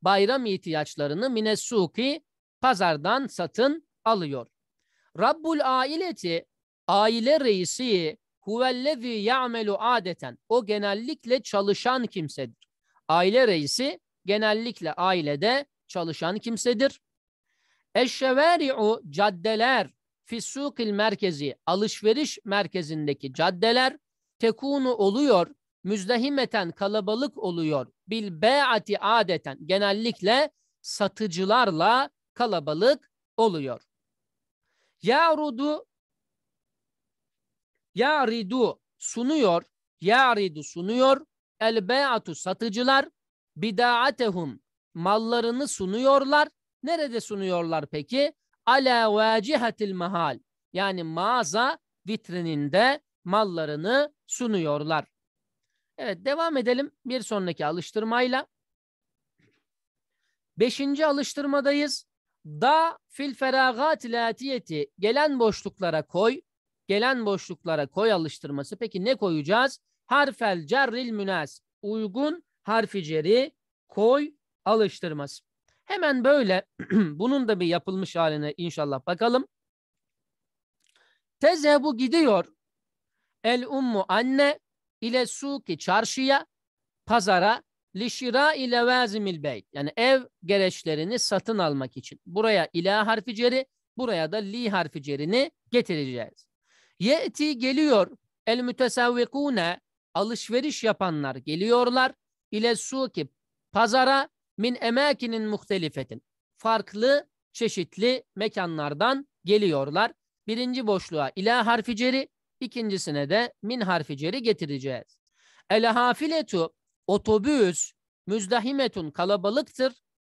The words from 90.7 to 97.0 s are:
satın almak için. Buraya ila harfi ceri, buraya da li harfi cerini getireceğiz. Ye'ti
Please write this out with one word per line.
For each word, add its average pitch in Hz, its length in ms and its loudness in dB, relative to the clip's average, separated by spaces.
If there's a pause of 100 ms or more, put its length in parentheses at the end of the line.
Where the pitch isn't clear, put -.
satın 208 380 -2
almak 139 400 -2
için. - 280 -18
Buraya 196 480 0
ila 196 340 0
harfi 226 280 -4
ceri, 247 300 0 (320)
buraya 180 340 -2
da 208 60 -4
li 220 320 -4
harfi 170 340 -4
cerini 156 480 -2 (200)
getireceğiz. 139 800 -4 (500)
Ye'ti 294 580 0